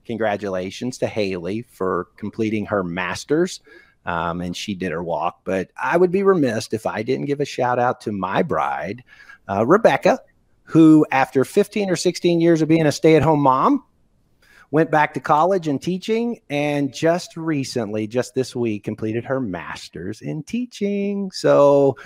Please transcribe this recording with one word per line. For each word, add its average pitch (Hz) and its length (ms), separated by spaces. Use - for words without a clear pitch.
Congratulations 104 960
to 117 80
Haley 98 560
for 90 520
completing 107 520
her 101 160
master's. 92 760
Um, 85 360
and 87 160
she - 160
did 90 180
her 82 120
walk. 82 400
But 95 260
I 135 160
would 180 140
be 196 120
remiss 143 480
if - 140
I 95 180
didn't 135 220
give 139 140
a 143 60
shout 123 320
out 123 240
to 113 100
my 98 300
bride, 78 640
uh, 98 180
Rebecca, 185 540
who, 156 480
after 131 340
fifteen 202 440
or 175 60
sixteen 170 460
years 165 200
of 156 60
being 160 180
a 143 60
stay-at-home 156 500
mom, 143 420
went 156 180
back 151 240
to 147 60
college 160 480
and 139 140
teaching, 220 580
and 143 440
just 165 420
recently, 123 720
just 120 280
this 131 200
week, 113 280
completed 110 420
her 135 160
master's 92 800
in 147 220
teaching. 202 880
So, 143 760